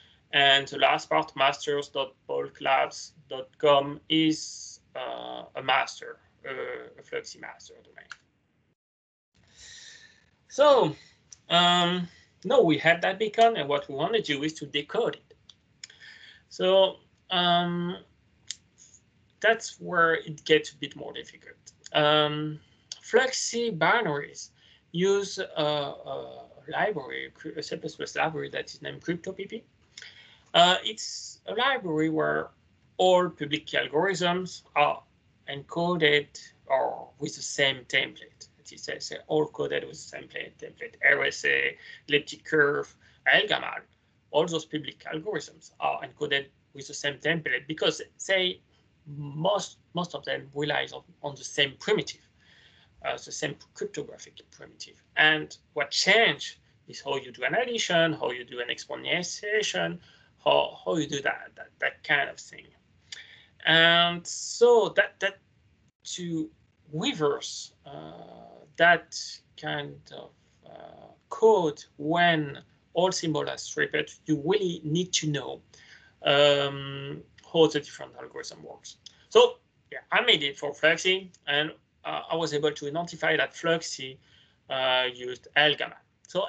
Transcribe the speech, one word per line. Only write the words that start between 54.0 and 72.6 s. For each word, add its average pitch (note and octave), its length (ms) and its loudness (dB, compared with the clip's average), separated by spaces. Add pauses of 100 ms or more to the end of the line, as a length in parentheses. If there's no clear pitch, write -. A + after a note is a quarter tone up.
primitive. - 440 -20 (220)
And D3+ 380 2 (200)
what C#3+ 160 -4
changed F#3+ 640 2 (320)
is - 140 -18
how C#3 140 -4
you B2+ 140 -10
do B2+ 140 -14
an C#3 100 -2
addition, F#3 600 0
how C3 160 -4
you B2 140 -8
do B2 160 -12
an A#2+ 80 -6
exponentiation, E3+ 1300 -4 (440)
how, C#3+ 400 2
how F#3 140 -2
you D3+ 100 0
do C#3 140 -6
that, - 340 -6
that, - 140 -18 (120)
that - 220 -6
kind D3 280 -2
of - 80 -18
thing. - 260 -20 (1040)
And E3+ 600 6
so A#3 680 4
that, G3+ 240 2
that G3 180 -4 (760)
to E3+ 360 -6 (400)
reverse, D#3 840 -4 (120)
uh, C#3 800 -18 (120)
that E3 420 4 (420)
kind D3 360 -8 (200)
of, - 140 -18 (360)
uh, - 420 -20 (200)
code F#3 560 4 (140)
when D#3 600 2 (360)